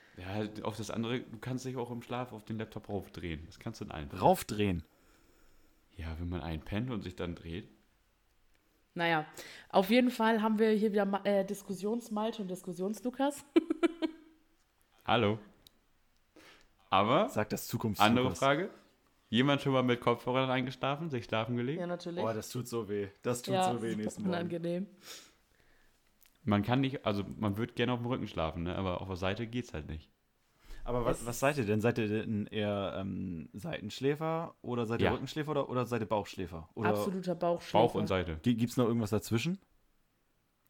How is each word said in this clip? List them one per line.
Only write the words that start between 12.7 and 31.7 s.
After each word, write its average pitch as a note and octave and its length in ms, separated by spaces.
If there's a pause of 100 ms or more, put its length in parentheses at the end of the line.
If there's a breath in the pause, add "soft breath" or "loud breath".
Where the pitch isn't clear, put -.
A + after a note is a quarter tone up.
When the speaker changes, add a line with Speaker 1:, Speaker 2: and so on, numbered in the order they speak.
Speaker 3:
<laughs> - 800
Speaker 1:
Hallo. A2 340 (1500 loud breath)
Aber A#2+ 380
Speaker 2:
Sag G#2+ 220
das - 180
Zukunfts-, A2 320
Speaker 1:
andere A#2+ 240
Speaker 2:
Lukas. B2 160
Speaker 1:
Frage. D3 300 (600)
Jemand C3+ 320
schon C#3 100
mal C3 100
mit B2 180
Kopfhörern B2+ 500
eingeschlafen, C3+ 600
sich B2 140
schlafen A#2 320
gelegt? C3 240
Speaker 3:
Ja, F3 60
natürlich. F3 360
Speaker 2:
Boah, A2 120
das G#2+ 160
tut B2 160
so A#2 220
weh. G2+ 200 (140)
Das A#2+ 200
tut - 120
Speaker 3:
Ja, F#3 180
Speaker 2:
so - 100
weh - 80
Speaker 3:
super G#3+ 120
Speaker 2:
nächsten G#3+ 200
Morgen. F#3 120
Speaker 3:
unangenehm. E3+ 520 (1600 loud breath)
Speaker 1:
Man G2+ 180
kann A#2+ 180
nicht, C3 260
also G2+ 180 (140)
man G2+ 180
wird A#2 180
gerne A#2+ 180
auf A#2+ 80
dem A#2+ 60
Rücken G#2+ 220
schlafen, E2 360
ne? F2 120
Aber F#2 240
auf F#2 80
der F#2 80
Seite F#2+ 300
geht's A#2+ 260
halt D#2 160
nicht. D#2 220 (760 soft breath)
Speaker 2:
Aber A#2+ 220
was, C3 160
Speaker 3:
Es A2+ 40
Speaker 2:
was A#2+ 140
seid D3 160
ihr C3 80
denn? G#2+ 160